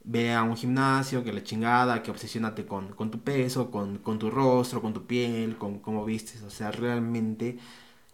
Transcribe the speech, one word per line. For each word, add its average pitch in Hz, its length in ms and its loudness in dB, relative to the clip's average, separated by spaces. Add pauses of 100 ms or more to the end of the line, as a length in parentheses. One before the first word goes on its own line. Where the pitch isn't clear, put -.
ve 117 320 2
a 117 80 4
un 113 140 2
gimnasio, 135 680 2
que 110 80 -4
la 101 100 -6
chingada, 120 600 4
que - 80 -8
obsesiónate 110 560 -4
con, 95 220 -6
con 110 220 -6
tu 113 100 -8
peso, 127 500 0
con, 101 280 -2
con 110 200 -2
tu 107 120 0
rostro, 123 520 4
con 110 100 -2
tu - 140 -8
piel, 117 500 0
con 101 220 -6
cómo 107 260 -4
vistes. 110 380 -6
O 101 80 -14
sea, 107 200 -6
realmente 117 880 -2 (560)